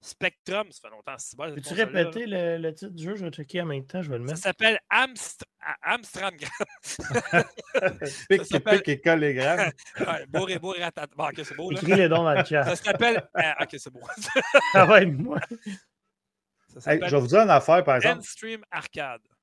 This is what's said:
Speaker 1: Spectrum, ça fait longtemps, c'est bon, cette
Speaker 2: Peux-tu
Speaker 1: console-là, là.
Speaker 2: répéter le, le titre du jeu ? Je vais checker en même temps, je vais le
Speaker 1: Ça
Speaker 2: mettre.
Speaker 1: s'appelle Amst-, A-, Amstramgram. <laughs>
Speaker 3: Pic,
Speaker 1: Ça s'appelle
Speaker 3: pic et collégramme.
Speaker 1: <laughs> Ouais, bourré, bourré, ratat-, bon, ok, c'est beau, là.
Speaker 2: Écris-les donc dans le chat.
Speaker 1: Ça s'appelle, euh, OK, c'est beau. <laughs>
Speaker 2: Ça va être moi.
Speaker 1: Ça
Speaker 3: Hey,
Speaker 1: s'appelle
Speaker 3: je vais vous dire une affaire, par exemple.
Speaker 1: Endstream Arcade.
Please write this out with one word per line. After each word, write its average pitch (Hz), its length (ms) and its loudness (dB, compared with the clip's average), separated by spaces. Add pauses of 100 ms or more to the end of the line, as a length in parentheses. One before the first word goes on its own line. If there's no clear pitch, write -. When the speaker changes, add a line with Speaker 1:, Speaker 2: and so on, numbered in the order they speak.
Speaker 1:
Spectrum, 185 680 -8
ça - 120 -20
fait 110 120 -18
longtemps, 110 240 -14
c'est - 180 -16
bon, 139 100 -8
cette 151 100 -10
Speaker 2:
Peux-tu 139 140 -12
Speaker 1:
console-là, 185 220 -2
là. 185 60 -2 (120)
Speaker 2:
répéter 226 160 -8
le, 170 320 -4
le 160 160 -6
titre 190 180 -16
du 170 100 -14
jeu ? 190 140 -8
Je 196 80 -10
vais 165 80 -8
checker 170 300 -8
en 170 40 -6
même 139 200 -8
temps, 185 160 -10
je 151 80 -8
vais 123 80 -6
le 120 80 -8
Speaker 1:
Ça 143 80 -6
Speaker 2:
mettre. 170 80 -12
Speaker 1:
s'appelle 220 360 0 (140)
Amst-, 247 500 -4 (180)
A-, 151 340 -6
Amstramgram. 190 560 -10 (320)
<laughs> - 1500 -4
Speaker 3:
Pic, 196 120 4
Speaker 1:
Ça 196 40 -8
s'appelle 196 380 2
Speaker 3:
pic - 60 -6
et 139 120 -2
collégramme. 156 720 2 (120)
Speaker 1:
<laughs> - 140 -18
Ouais, 151 300 -4
bourré, 180 320 -4
bourré, 180 240 -8
ratat-, 160 320 -8
bon, 151 120 -4
ok, 143 140 -10
c'est - 140 -14
beau, 180 160 -8
là. 139 80 -4
Speaker 2:
Écris-les 185 280 4
donc 165 160 4
dans 156 100 4
le 185 100 4
chat. 147 200 2
Speaker 1:
Ça 175 120 -2
s'appelle, 208 600 0
euh, 160 240 2
OK, 147 160 -6
c'est 135 140 -16
beau. 127 100 -20 (160)
<laughs> - 560 2
Speaker 2:
Ça 196 120 8
va 196 180 10
être 185 80 2
moi. 139 300 -4 (1300)
Speaker 1:
Ça - 80 -20
Speaker 3:
Hey, 131 40 -20
Speaker 1:
s'appelle 160 280 0
Speaker 3:
je 147 80 2
vais 139 40 6
vous 123 60 -2
dire 160 140 6
une 214 100 6
affaire, 165 320 6
par 139 140 2
exemple. 220 220 0
Speaker 1:
Endstream 220 520 -14
Arcade. 143 520 -10 (200)